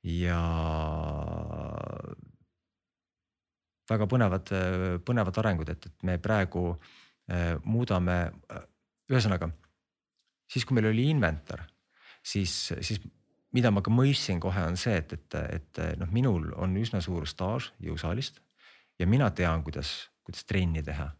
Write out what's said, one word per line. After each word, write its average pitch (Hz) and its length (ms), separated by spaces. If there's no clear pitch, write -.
Ja 87 360
väga 107 220
põnevad, 101 400
äh, 92 540
põnevad 110 340
arengud, 85 320
et, - 160
et - 160
me 90 160
praegu, 90 540
äh, 85 320
muudame, 92 560
äh, - 160
ühesõnaga, 101 400
siis 120 180
kui 135 80
meil 110 160
oli 117 220
inventar, 87 500
siis, - 640
siis - 180
mida 120 200
ma 101 120
ka 107 80
mõistsin 123 480
kohe, 92 280
on 90 80
see, 101 240
et, - 140
et, - 240
et, 76 420
noh, 82 140
minul 104 440
on 92 200
üsna 107 260
suur 82 260
staaž 107 420
jõusaalist 80 600
ja 87 100
mina 120 240
tean, 82 320
kuidas, - 460
kuidas - 200
trenni 85 400
teha. 71 240